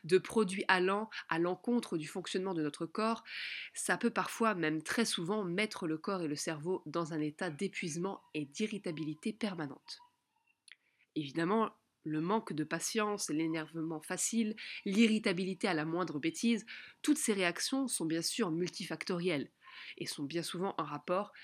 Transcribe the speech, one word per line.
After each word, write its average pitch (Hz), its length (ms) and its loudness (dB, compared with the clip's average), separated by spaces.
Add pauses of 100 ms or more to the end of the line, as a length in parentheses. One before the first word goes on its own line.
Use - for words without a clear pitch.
de 180 160 6
produits 190 480 2
allant 190 420 4 (200)
à 165 100 2
l'encontre 185 580 2
du 156 120 -4
fonctionnement 185 460 -2
de 160 80 0
notre 151 220 -2
corps, 220 380 0 (520)
ça - 220 2
peut 233 140 2
parfois, 214 440 2
même 156 280 2
très - 220 2
souvent, 196 400 0
mettre 190 420 0
le 156 120 0
corps 190 240 -2
et 156 60 -2
le 147 80 -2
cerveau 165 480 -2
dans 160 280 -2
un 156 80 0
état 151 300 -2
d'épuisement 165 720 -4 (120)
et 151 100 -2
d'irritabilité 175 880 -4
permanente. 170 680 -6 (1120)
Évidemment, 165 560 0 (360)
le 156 140 0
manque 202 320 0
de 151 100 0
patience, 208 680 0
l'énervement 160 720 -2
facile, 214 540 0 (300)
l'irritabilité 202 800 4
à 180 80 4
la 151 100 2
moindre 160 360 0
bêtise, 202 440 2 (380)
toutes 302 160 4
ces - 140 2
réactions 190 560 2
sont - 160 -2
bien 160 180 0
sûr 185 300 0
multifactorielles 170 1000 -2 (480)
et - 80 -6
sont - 160 -6
bien 156 220 -2
souvent 190 340 -4
en 160 60 -2
rapport 180 480 -2 (100)